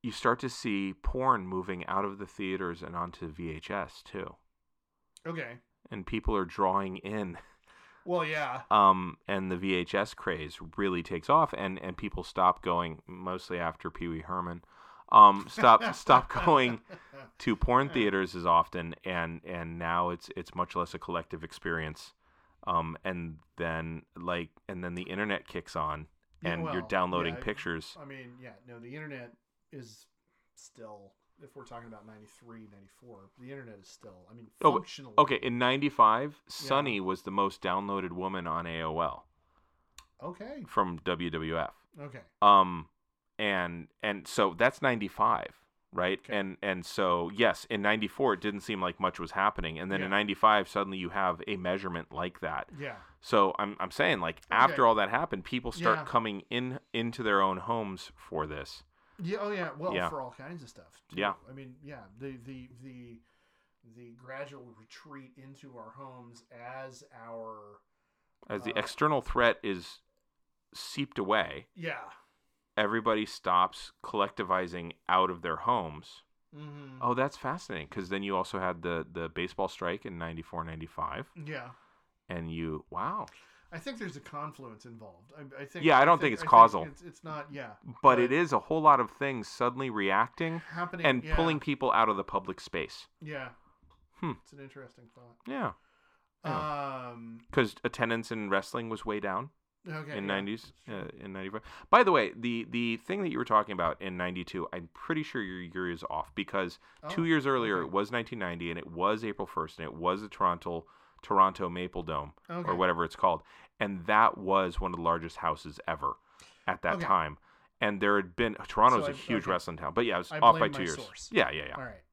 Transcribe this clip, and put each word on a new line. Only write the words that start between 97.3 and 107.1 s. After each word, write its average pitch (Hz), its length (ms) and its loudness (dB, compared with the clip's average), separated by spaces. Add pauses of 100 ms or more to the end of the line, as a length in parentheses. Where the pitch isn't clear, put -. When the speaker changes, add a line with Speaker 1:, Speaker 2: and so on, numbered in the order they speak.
Speaker 1:
'Cause 117 240 2 (100)
attendance 117 480 -2
in 110 160 -4
wrestling 98 400 -2
was 110 160 -8
way 107 160 -4
down 104 300 -4 (360)
Speaker 2:
Okay, 156 300 -10
Speaker 1:
in 98 80 -6
Speaker 2:
yeah, 98 100 0
Speaker 1:
nineties, 101 380 -6 (140)
Speaker 2:
sure. 101 160 -10
Speaker 1:
uh, 98 60 -12 (120)
in 98 120 -12
ninety-five. 95 300 -10 (280)
By 240 140 10
the 190 80 4
way, 117 220 4
the, 117 360 -4
the 117 280 -2
thing 196 240 -6
that 175 80 -2
you 123 80 -4
were 123 60 -2
talking 107 280 4
about 87 280 -2
in 92 160 -8
ninety-two, 90 560 -6
I'm 85 220 -12
pretty 156 280 -6
sure 131 200 -6
your 92 180 -8
year 90 300 -6
is 85 200 -8
off 78 240 -8
because 95 440 -4 (240)
Speaker 2:
Oh, 151 60 -14
Speaker 1:
two 165 180 -2